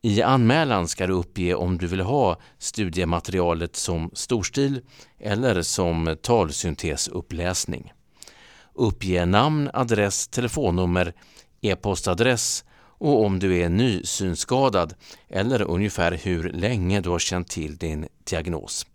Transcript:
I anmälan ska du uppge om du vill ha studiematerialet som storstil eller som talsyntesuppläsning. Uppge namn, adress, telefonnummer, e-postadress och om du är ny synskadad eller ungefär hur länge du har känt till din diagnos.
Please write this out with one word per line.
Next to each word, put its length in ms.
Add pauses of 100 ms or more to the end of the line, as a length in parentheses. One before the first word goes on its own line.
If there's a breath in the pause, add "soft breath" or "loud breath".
I 200
anmälan 640
ska 200
du 60
uppge 420
om 220
du 100
vill 120
ha 380 (200 loud breath)
studiematerialet 1160
som 380
storstil 680 (380 loud breath)
eller 420
som 600
talsyntesuppläsning. 1700 (800 loud breath)
Uppge 520
namn, 480
adress, 540
telefonnummer, 840 (480 loud breath)
e-postadress 1040 (120)
och 480
om 140
du 180
är 120
ny 340
synskadad 920 (360 loud breath)
eller 320
ungefär 500
hur 380
länge 520
du 80
har 100
känt 280
till 300
din 300 (160)
diagnos. 720